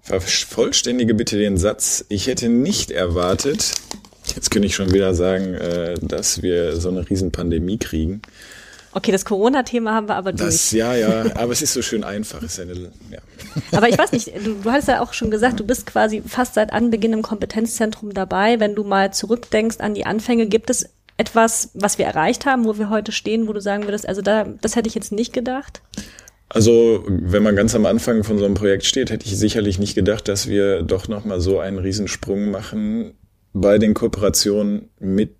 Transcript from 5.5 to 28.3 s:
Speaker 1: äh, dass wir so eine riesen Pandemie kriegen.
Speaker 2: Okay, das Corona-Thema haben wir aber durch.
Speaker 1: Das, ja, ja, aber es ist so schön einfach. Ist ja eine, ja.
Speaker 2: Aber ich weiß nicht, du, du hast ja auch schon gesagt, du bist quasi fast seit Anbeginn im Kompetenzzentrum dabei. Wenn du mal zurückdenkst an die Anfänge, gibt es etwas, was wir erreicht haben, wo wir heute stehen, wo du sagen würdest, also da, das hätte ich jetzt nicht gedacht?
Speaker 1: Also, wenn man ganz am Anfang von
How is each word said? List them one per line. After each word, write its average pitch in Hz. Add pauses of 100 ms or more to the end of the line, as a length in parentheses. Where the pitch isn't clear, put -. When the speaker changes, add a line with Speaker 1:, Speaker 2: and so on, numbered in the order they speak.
Speaker 1:
äh, 87
dass -
wir 85
so 85
eine 92
riesen 95
Pandemie 85
kriegen. 82 (720)
Speaker 2:
Okay, 190
das 190
Corona-Thema 226
haben 214
wir 208
aber 185
durch. -
Speaker 1:
Das, -
ja, 113
ja, 110
aber 120
es 117
ist 147
so 127
schön 113
einfach. 101
Ist -
ja 90
eine, 90 (360)
ja. - (520)
Speaker 2:
Aber 202
ich 240
weiß 339
nicht, 240 (100)
du, 214
du 220
hast 285
ja 247
auch 240
schon 214
gesagt, 214
du 208
bist 247
quasi 214
fast -
seit 214
Anbeginn 226
im 220
Kompetenzzentrum 214
dabei. 196
Wenn 208
du 214
mal 196
zurückdenkst 220
an 214
die 202
Anfänge, 220
gibt 214
es - (260)
etwas, 226
was 196
wir 190
erreicht 160
haben, 254
wo 214
wir 208
heute 214
stehen, 220
wo 214
du 208
sagen 208
würdest, 208
also 196
da, 202 (180)
das -
hätte 226
ich -
jetzt 208
nicht 226
gedacht? 254 (680)
Speaker 1:
Also, 113
wenn 92
man 104
ganz 107
am 107
Anfang 110
von 107